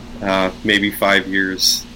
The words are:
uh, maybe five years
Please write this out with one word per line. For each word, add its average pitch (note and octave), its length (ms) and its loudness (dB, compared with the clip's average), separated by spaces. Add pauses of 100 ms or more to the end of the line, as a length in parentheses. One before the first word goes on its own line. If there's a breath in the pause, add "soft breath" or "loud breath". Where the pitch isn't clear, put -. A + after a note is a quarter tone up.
(200)
uh, F#2+ 300 0 (120)
maybe G2+ 280 2
five G2 360 2
years F#2+ 680 -2